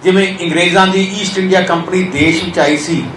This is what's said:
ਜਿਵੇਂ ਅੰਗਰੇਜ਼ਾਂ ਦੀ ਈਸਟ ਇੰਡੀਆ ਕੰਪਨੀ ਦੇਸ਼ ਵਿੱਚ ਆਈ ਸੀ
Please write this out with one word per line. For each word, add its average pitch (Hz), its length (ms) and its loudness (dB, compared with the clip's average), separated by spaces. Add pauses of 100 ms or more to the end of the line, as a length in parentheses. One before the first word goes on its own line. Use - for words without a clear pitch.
ਜਿਵੇਂ 190 400 2
ਅੰਗਰੇਜ਼ਾਂ 175 440 2
ਦੀ 190 340 -2
ਈਸਟ 190 160 -4
ਇੰਡੀਆ 185 240 2
ਕੰਪਨੀ 170 420 -2
ਦੇਸ਼ 156 400 0
ਵਿੱਚ 170 160 -4
ਆਈ 151 180 2
ਸੀ 147 280 -4 (120)